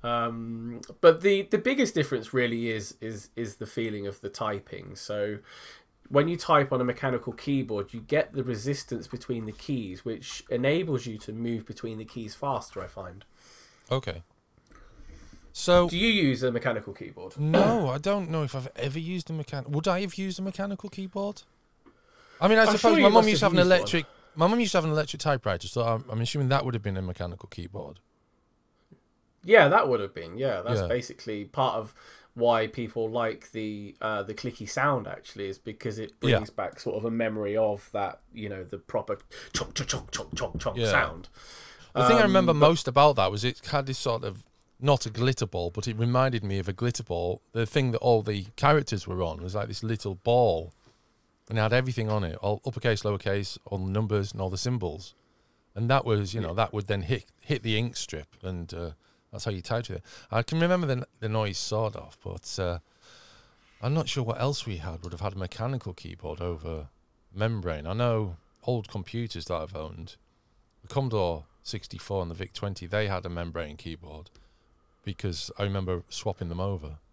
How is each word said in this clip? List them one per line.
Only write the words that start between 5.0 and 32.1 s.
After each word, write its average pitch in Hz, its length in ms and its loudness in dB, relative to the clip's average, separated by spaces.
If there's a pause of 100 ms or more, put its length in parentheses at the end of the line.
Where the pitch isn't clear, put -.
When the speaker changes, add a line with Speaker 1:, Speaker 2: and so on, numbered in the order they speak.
Speaker 1:
when 143 180 4
you 170 100 -2
type 147 360 4
on 127 80 2
a 123 40 2
mechanical 123 500 -2
keyboard, 110 580 -2
you 117 80 -10
get 147 320 0
the 139 100 -4
resistance 123 640 -4
between 120 380 -6
the 107 80 -8
keys, 104 520 -6
which - 440 -8
enables 143 580 0
you 110 120 -8
to - 140 -12
move 117 340 -4
between 110 320 -10
the 110 80 -10
keys 110 280 -10
faster, 120 480 -6
I 90 40 -10
find. 92 380 -14 (680)
Speaker 2:
Okay. 87 320 -4 (1300)
So 175 360 6
Speaker 1:
Do 170 100 -2
you 220 100 4
use 151 340 4
a 127 80 2
mechanical 113 440 -2
keyboard? - 440 -14
Speaker 2:
No, 170 520 4
I 135 80 -2
don't 190 320 0
know 160 120 0
if 139 120 -2
I've 131 220 -6
ever 135 220 -2
used 170 300 -6
a 160 60 -6
mechan-, 143 340 -6
would 151 180 0
I 185 140 4
have 196 140 -4
used 190 240 -4
a 190 40 -4
mechanical 196 460 -6
keyboard? 196 540 -8 (1000)
I 185 80 6
mean, 220 80 8
I 226 60 10
Speaker 1:
I'm 214 60 8
Speaker 2:
suppose 208 120 6
Speaker 1:
sure 233 120 8
Speaker 2:
my - 40 8
Speaker 1:
you 302 80 8
Speaker 2:
mum 208 80 12
Speaker 1:
must 214 160 10
Speaker 2:
used 185 120 4
to - 40 4
Speaker 1:
have 185 80 6
Speaker 2:
have 180 60 6
an 180 80 8
Speaker 1:
used 180 40 8
one. 180 80 10
Speaker 2:
electric, 165 280 0 (280)
my 156 120 4
mum 233 140 4
used 220 120 0
to 190 60 4
have 160 80 2
an 156 60 0
electric 151 280 -2
typewriter, 107 480 0
so 120 140 -2
I'm, 113 260 0
I'm 110 140 -2
assuming 135 260 0
that 135 160 2
would 127 80 -2
have 110 100 -2
been 101 140 -2
a 95 60 -4
mechanical 87 480 -8
keyboard. 90 480 -12 (1400)
Speaker 1:
Yeah, 180 260 8
that 180 200 6
would 120 120 2
have 98 120 -4
been, 85 240 -10
yeah. 117 240 -2
That's 107 220 2
Speaker 2:
Yeah. 87 40 0
Speaker 1:
basically 110 600 -4
part 127 300 0
of 110 180 -8 (400)